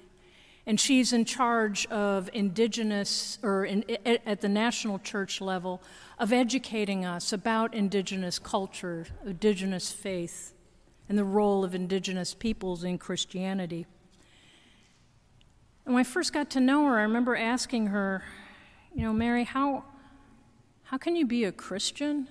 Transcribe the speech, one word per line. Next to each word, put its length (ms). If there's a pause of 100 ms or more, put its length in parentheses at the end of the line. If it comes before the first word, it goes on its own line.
(640)
and 140
she's 340
in 120
charge 640
of 460
indigenous, 1120
or 220
in, 180 (220)
at, 200
at 160
the 80
national 500
church 420
level, 400 (360)
of 160
educating 720
us 280
about 400
indigenous 640
culture, 680 (180)
indigenous 680
faith, 640 (540)
and 100
the 60
role 400
of 100
indigenous 640
peoples 480
in 160
Christianity. 880 (2000)
And 100
when 60
I 20
first 300
got 180
to 80
know 260
her, 140
I 20
remember 340
asking 520
her, 360 (720)
you 80
know, 100
"Mary, 340
how, 400 (960)
how 160
can 160
you 100
be 200
a 60
Christian 800